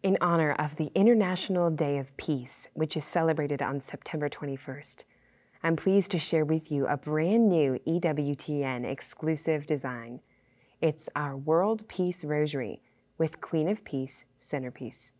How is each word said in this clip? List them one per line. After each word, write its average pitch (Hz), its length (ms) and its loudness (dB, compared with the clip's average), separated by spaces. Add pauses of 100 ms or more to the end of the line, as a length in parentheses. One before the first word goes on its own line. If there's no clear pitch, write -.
In 196 180 4
honor 165 320 4
of 151 240 -2
the 156 200 -4
International 185 720 4
Day 147 280 0
of 135 200 -8
Peace, - 560 -2
which 156 240 -2
is 147 80 -2
celebrated 151 560 0
on 139 180 -2
September 147 480 -6
twenty-first, 139 800 -8 (560)
I'm 165 160 2
pleased 190 340 4
to 175 80 0
share 156 240 0
with 156 280 0
you 139 160 0
a 143 100 0
brand 170 500 2
new 147 380 4
E 165 140 2
W 147 360 0
T 143 280 -4
N 127 200 -4
exclusive 151 840 -2
design. 127 540 -4 (640)
It's 156 340 0
our 143 220 -2
World 180 500 2
Peace 180 380 -2
Rosary 147 560 -2 (360)
with 160 220 -2
Queen 160 300 0
of 214 160 -4
Peace 131 400 -6 (120)
centerpiece. 127 840 -8